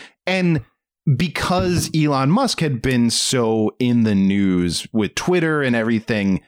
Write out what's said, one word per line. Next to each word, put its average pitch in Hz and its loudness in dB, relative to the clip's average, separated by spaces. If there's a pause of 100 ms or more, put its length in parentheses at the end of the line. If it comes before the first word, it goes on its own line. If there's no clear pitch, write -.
(280)
And 180 0 (540)
because 180 -2
Elon 147 2
Musk 214 0
had 139 -2
been 120 2
so 113 0
in 120 2
the 107 2
news 95 0
with 107 -2
Twitter 165 0
and 123 0
everything, 107 0